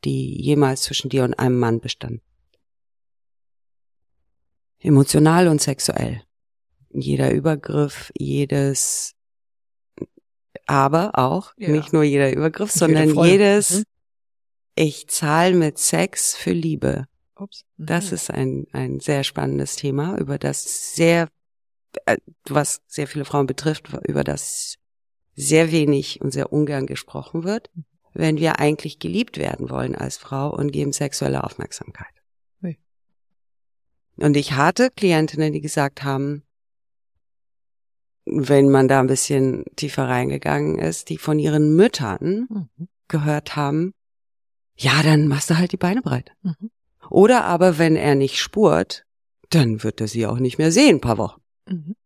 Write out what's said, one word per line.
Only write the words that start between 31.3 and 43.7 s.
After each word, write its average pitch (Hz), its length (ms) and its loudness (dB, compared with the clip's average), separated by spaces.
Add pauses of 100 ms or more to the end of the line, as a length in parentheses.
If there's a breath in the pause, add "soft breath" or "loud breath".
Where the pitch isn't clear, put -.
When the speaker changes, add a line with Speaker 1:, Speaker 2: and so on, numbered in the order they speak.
Speaker 1:
Aufmerksamkeit. - 720 -14 (480)
Speaker 2:
Ui. 170 160 -10 (1400)
Speaker 1:
Und 151 200 2
ich 143 160 -2
hatte 170 400 2
Klientinnen, 156 600 0
die 156 80 -4
gesagt 147 440 -4
haben, 139 400 -4 (1800)
wenn 139 440 4
man 135 180 6
da 135 120 4
ein 131 80 2
bisschen 135 560 0 (120)
tiefer 139 320 -4
reingegangen 143 720 -2
ist, - 320 -4
die 160 80 -8
von 151 220 0
ihren 151 340 4
Müttern 180 720 0
Speaker 2:
Mhm. 180 400 -12 (200)
Speaker 1:
gehört 151 480 -2
haben, 151 360 -2 (840)